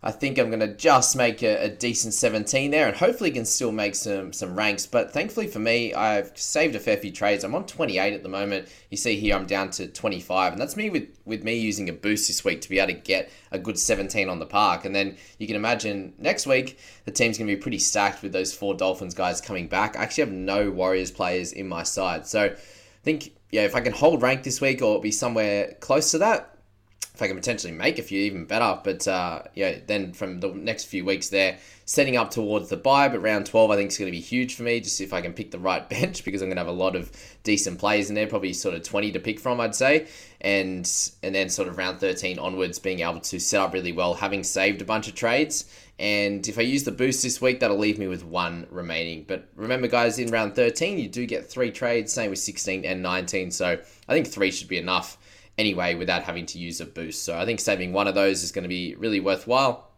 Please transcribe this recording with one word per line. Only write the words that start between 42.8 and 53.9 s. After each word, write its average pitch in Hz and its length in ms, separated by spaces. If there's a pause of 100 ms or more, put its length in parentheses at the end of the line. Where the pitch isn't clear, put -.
able 85 180
to - 180
set 98 220
up 92 140
really 90 180
well, 87 220
having 98 320
saved 95 360
a 95 40
bunch 107 240
of 98 60
trades. 131 500 (320)
And 101 500
if 110 100
I 117 40
use 135 240
the 113 80
boost 127 280
this 127 200
week, 127 180
that'll 104 180
leave 107 220
me 98 80
with 90 160
one 85 460
remaining. 82 580
But - 300
remember, 123 300
guys, 117 320
in 117 120
round 110 240
thirteen, 156 420
you 117 120
do 123 160
get 113 240
three 123 220
trades, 120 420
same 113 160
with 92 100
sixteen - 460
and 92 180
nineteen. 90 480
So 87 260 (300)